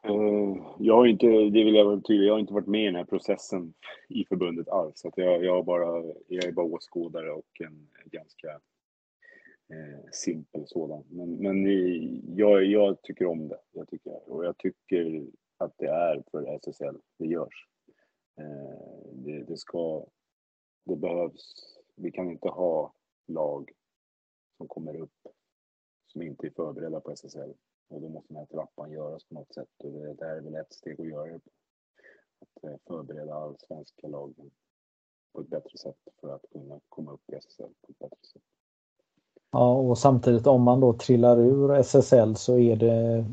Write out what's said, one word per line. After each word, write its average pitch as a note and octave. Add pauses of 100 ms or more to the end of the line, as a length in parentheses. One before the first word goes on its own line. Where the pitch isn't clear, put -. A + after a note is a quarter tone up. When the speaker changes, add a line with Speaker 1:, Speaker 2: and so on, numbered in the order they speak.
Speaker 1:
Eh, G#2 (240)
jag A2
har B2
inte, A#2
det G#2+
vill G#2+
jag G#2
vara G2+
tydlig, G2+
jag G#2+
har G#2+
inte G2
varit F#2+
med G#2
i G#2+
den F#2
här F2
processen F#2 (360)
i -
förbundet E2+
alls, E2+
så -
att -
jag, F2+
jag F2+
har F2+
bara, E2+ (240)
jag F2+
är F2
bara E2+
åskådare E2
och D2+
en D2+ (180)
ganska, D#2 (1200)
eh, D2
simpel D#2
sådan. D2+
Men, F2
men G2
i-, F2+ (120)
jag, G2+
jag G2+
tycker -
om D#2+
det, - (120)
jag -
tycker, -
och D#2+
jag E2+
tycker E2 (320)
att F2
det -
är D#2
för D2
S -
S D2
L D2 (200)
det E2
görs. E2 (720)
Eh, C#2+
det, C#2+
det D#2
ska, D#2+ (800)
det F#3
behövs, E3+ (200)
vi F2+
kan F2+
inte E2
ha D#2+ (340)
lag D2 (880)
som E2+
kommer D#2
upp - (800)
som -
inte D#2
är C#2+
förberedda D#2+
på D2+
S -
S C#2
L. C2+ (360)
Och D2+
då D#2+
måste D#2
den D2+
här D2
trappan D#2
göras D#2
på -
något -
sätt. -
Och C#2+
det, D2
det D#2+
här D#2
är D#2
väl D2+
ett D#2
steg E2
att D#2+
göra D2+
det E2
på. - (880)
Att, -
eh, C#2+ (100)
förbereda D2+
allsvenska D2+
lagen C#2+ (840)
på -
ett -
bättre D2+
sätt - (240)
för C#2
att -
kunna C#2+ (100)
komma D2+
upp -
i -
S -
S -
L - (120)
på -
ett -
bättre -
sätt. - (1120)
Speaker 2:
Ja, B2
och B2+
samtidigt B2
om B2+
man B2
då B2
trillar A#2+
ur C#3
S C#3
S C3+
L A2
så B2
är A#2
det A#2